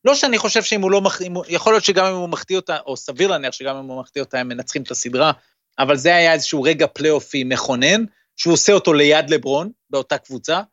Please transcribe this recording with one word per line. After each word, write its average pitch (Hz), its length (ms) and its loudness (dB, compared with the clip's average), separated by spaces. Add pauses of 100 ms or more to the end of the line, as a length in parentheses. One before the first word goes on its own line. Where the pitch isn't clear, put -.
לא 277 100 6
שאני 254 220 0
חושב 214 260 0
שאם 208 180 -2
הוא 190 100 0
לא 196 100 4
מח-, 190 200 0
אם 180 120 -8
הוא, 175 160 -6
יכול 175 240 2
להיות 208 100 2
שגם 190 220 2
אם 190 100 -2
הוא 180 140 -8
מחטיא 165 260 -6
אותה, 180 300 -4
או 135 120 -8
סביר 143 320 -2
להניח 139 240 -2
שגם 135 240 -8
אם 135 80 -14
הוא 131 160 -12
מחטיא 139 200 -10
אותה, 131 180 -6
הם 123 80 -6
מנצחים 123 340 -8
את - 100 -12
הסדרה, 127 400 0 (480)
אבל 143 180 2
זה 170 180 2
היה 165 180 6
איזשהו 143 300 -2
רגע 156 240 2
פלייאופי 147 560 -2
מכונן, 131 600 0 (340)
שהוא 170 160 2
עושה 202 200 4
אותו 180 200 4
ליד 147 360 4
לברון, 143 400 -2 (200)
באותה 139 280 -4
קבוצה 151 440 -6 (100)